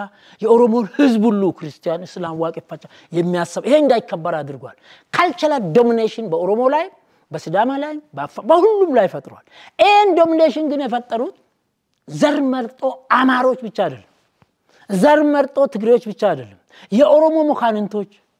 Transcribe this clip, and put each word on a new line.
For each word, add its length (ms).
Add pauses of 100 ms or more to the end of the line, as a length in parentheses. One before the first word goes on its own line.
(420)
የኦሮሞን 480
ህዝብ 340
ሁሉ 180 (100)
ክርስቲያን፣ 500
እስላም፣ 360
ዋቄ 240
ፈቻ 200 (300)
የሚያሰብ፣ 520
ይሄ 140
እንዳይከበር 580
አድርጓል። 400 (360)
ካልቸራል 600
ዶሚኔሽን 560
በኦሮሞ 400
ላይ፣ 180 (440)
በሲዳማ 480
ላይ፣ 160 (180)
በአፋ-፣ 340
በሁሉም 480
ላይ 140
ፈጥሯል። 360 (340)
ይሄን 360
ዶሚኔሽን 540
ግን 140
የፈጠሩት 540 (720)
ዘር 380
መርጦ 360 (280)
አማሮች 520
ብቻ 180
አይደለም፣ 300 (800)
ዘር 360
መርጦ 300 (120)
ትግሬዎች 380
ብቻ 200
አይደለም። 320 (340)
የኦሮሞ 520
መኳንንቶች፣ 640 (300)